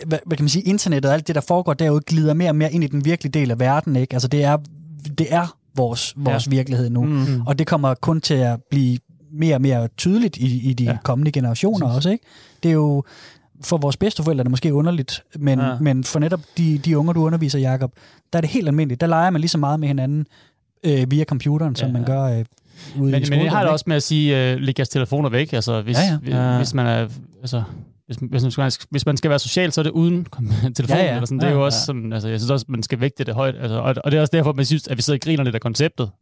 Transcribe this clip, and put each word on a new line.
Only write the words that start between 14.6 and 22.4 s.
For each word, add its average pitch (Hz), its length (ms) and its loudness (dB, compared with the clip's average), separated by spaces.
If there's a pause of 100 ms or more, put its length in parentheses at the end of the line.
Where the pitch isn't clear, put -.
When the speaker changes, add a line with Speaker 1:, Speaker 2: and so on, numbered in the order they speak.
Speaker 1:
underligt, 156 500 0 (160)
men, 135 200 2
Speaker 2:
Ja. 131 220 0
Speaker 1:
men 131 220 2
for - 160 -2
netop 165 200 0 (180)
de, 160 200 2
de 151 200 2
unger, 165 160 2
du 160 120 2
underviser, 156 340 0
Jakob, 131 320 0 (420)
der 170 60 0
er - 20 2
det 156 80 -2
helt 202 180 0
almindeligt. 147 340 0
Der 165 60 2
leger 165 220 4
man 160 120 0
lige 170 80 0
så 165 80 0
meget 147 220 0
med 147 80 -2
hinanden, 139 380 0 (580)
øh, 131 280 2
via 151 120 4
computeren, 147 520 0
som 127 120 -2
Speaker 3:
Ja, 123 60 -2
Speaker 1:
man 120 80 0
Speaker 3:
ja. 120 60 0
Speaker 1:
gør, 135 160 0
øh, 131 80 0
ude 113 140 -2 (500)